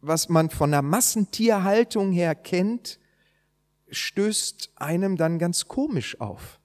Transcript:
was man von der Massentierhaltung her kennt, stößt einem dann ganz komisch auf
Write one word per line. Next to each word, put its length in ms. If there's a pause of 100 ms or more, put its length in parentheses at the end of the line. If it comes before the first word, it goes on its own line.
was 280
man 220
von 200
der 120
Massentierhaltung 1300
her 240
kennt, 640 (880)
stößt 880
einem 400
dann 240
ganz 260
komisch 540
auf 440